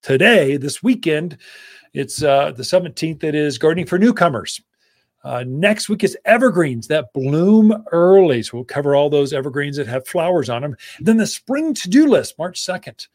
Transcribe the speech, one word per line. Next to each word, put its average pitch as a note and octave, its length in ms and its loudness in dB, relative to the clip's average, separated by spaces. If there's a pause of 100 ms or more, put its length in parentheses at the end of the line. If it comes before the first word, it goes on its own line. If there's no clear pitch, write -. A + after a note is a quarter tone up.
Today, C#3+ 540 4
this C#3 240 -8
weekend, E3 560 -2 (560)
it's, C#3 300 -6
uh, C#3+ 300 2
the B2+ 100 -14
seventeenth, D#3+ 640 -2
it D#3 100 -2
is D3 240 -2
Gardening E3 280 0
for F3+ 120 -2
Newcomers. F3 640 0 (640)
Uh, B2+ 200 -6
next E3+ 440 -2
week G#3 160 -4
is - 200 -2
evergreens F3 640 0
that D3+ 260 -4
bloom G3 800 2
early. E3+ 540 4
So - 140 -10
we'll B2+ 60 -10
cover C#3+ 300 -2
all C#3+ 160 2
those C#3+ 220 0
evergreens C#3 440 -6
that C#3 120 -6
have C3 180 -8
flowers E3+ 420 -2
on A#2+ 140 -4
'em. D3 140 -8 (240)
Then A3 160 2
the A3 100 0
spring D4+ 480 -4
to-do B3+ 320 2
list, E3+ 320 0
March F3+ 220 -8
second. - 540 -10